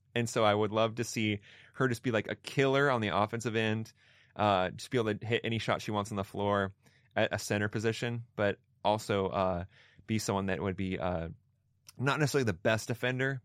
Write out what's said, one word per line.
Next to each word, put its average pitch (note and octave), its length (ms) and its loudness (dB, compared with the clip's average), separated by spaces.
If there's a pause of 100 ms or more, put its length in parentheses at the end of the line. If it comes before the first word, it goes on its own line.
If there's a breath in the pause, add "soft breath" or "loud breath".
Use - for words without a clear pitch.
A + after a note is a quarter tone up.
(180)
And A#2+ 120 0
so A2+ 160 2
I G#2 80 6
would G#2 180 2
love A2+ 240 2
to A#2 80 -4
see G#2+ 380 -2 (320 loud breath)
her C3 160 0
just A#2 140 -2
be, B2+ 80 0
like, G#2+ 180 0
a G#2+ 60 -4
killer C#3 540 2
on B2 120 2
the G#2 80 0
offensive G#2+ 480 0
end, A2 340 0 (460 soft breath)
uh, G2 320 4
just G2+ 200 -10
be B2+ 80 0
able A2 160 2
to G2 120 -6
hit A2+ 180 2
any A2+ 140 0
shot G#2+ 240 -2
she A2+ 100 -6
wants G#2 200 -2
on G#2+ 60 -6
the F#2+ 60 -2
floor G2+ 500 0 (440 soft breath)
at G#2+ 160 2
a A2 60 -2
center G#2 280 0
position, A#2 560 -2 (140)
but G2+ 220 2 (260)
also, G2+ 420 0
uh, F#2 380 0 (420 soft breath)
be A2 120 0
someone G2 260 -2
that F#2 160 -2
would F#2 160 -4
be, F#2 220 -4
uh, E2+ 300 -4 (680)
not C#3 220 -2
necessarily C#3 260 2
the G#2 80 2
best A2 360 0
defender, B2+ 560 -2